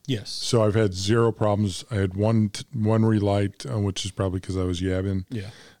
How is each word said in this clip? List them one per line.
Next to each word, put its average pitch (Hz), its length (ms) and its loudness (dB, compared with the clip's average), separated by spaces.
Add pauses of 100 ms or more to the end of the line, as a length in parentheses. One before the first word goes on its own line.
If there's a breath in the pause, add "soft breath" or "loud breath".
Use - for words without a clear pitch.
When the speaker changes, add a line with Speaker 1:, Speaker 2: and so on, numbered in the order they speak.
Speaker 1:
Yes. 110 240 -6
Speaker 2:
So - 340 0
I've 104 100 2
had 107 200 2
zero 110 360 2
problems. 104 640 0
I 113 40 -2
had 95 180 0
one 107 340 2
t-, - 240 -12
one 110 320 2
relight, 101 680 2
uh, 117 80 -4
which 101 260 -2
is 98 60 -8
probably 95 300 -2
'cause 92 160 -6
I 92 80 -2
was 90 160 -2
yabbing. 95 500 -2
Speaker 1:
Yeah. 104 200 -10 (300 loud breath)